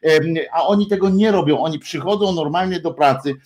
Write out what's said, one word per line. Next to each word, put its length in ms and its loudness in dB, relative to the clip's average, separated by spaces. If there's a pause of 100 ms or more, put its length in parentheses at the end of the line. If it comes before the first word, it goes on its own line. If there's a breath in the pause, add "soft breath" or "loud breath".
em, 320 2 (200)
a 140 0
oni 200 2
tego 220 0
nie 220 4
robią, 280 2
oni 200 -4
przychodzą 520 -4
normalnie 480 -2
do 140 -6
pracy, 400 0 (120)